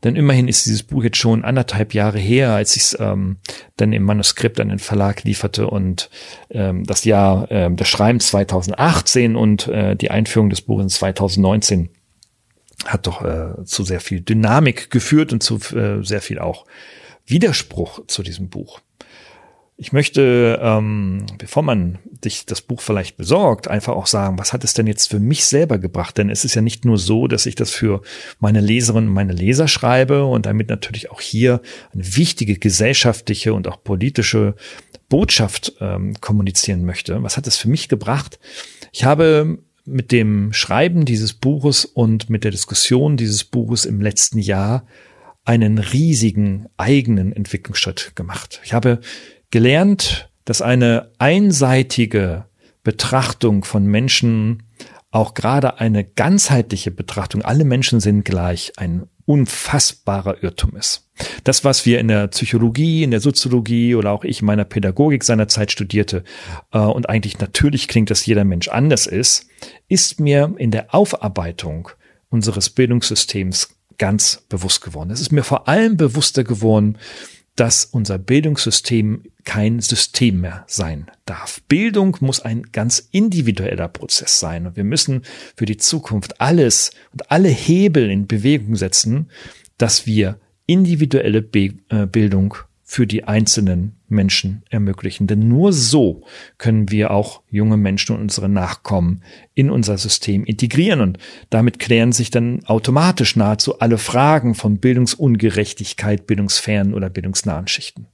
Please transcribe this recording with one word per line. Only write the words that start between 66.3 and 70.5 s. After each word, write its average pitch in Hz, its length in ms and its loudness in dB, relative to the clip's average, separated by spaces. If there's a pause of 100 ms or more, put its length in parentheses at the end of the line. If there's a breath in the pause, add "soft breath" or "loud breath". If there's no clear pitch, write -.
äh, 113 60 2
und 107 300 2
eigentlich 107 300 -2
natürlich 135 480 0
klingt, 110 240 2
dass - 160 0
jeder 104 160 4
Mensch 90 240 0
anders 143 400 2
ist, - 400 0 (400 loud breath)
ist - 320 0
mir 147 400 4